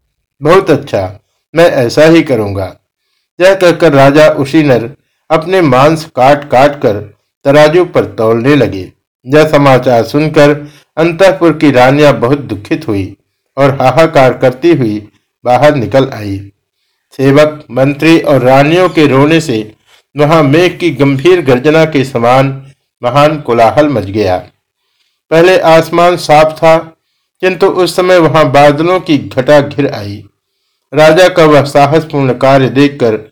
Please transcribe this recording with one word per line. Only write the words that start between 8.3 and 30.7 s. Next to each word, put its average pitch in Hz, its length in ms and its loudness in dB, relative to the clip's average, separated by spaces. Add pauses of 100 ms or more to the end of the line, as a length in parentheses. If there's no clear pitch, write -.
लगे। 95 360 -4 (340)
यह 151 220 2
समाचार 131 560 2
सुनकर 147 640 0 (300)
अंतःपुर 170 560 0
की 151 180 0
रानियां 135 480 2
बहुत 123 200 -2
दुखित 113 480 -10
हुई 98 300 -8 (400)
और 135 120 2
हाहाकार 131 640 0
करती 139 400 0
हुई 107 340 -4 (380)
बाहर 123 300 2
निकल 135 340 -2
आई। 98 420 -12 (680)
सेवक, 147 540 0
मंत्री 143 480 0
और 135 220 -2
रानियों 147 480 2
के 160 180 0
रोने 147 340 0
से 117 320 -6 (440)
वहां 151 260 2
मेघ 170 360 0
की 175 100 -2
गंभीर 143 520 0
गर्जना 151 440 0
के 151 180 -2
समान 135 680 -2 (320)
महान 143 380 0
कोलाहल 120 480 0
मच 113 140 -4
गया। 101 340 -4 (920)
पहले 175 300 2
आसमान 165 580 0
साफ 156 400 0
था, 160 200 2 (640)
किंतु 185 260 -2
उस 175 280 -4
समय 185 220 2
वहां 156 340 2
बादलों 147 480 2
की 165 180 -2
घटा 131 440 0
घिर 139 260 -6
आई। 101 360 -12 (680)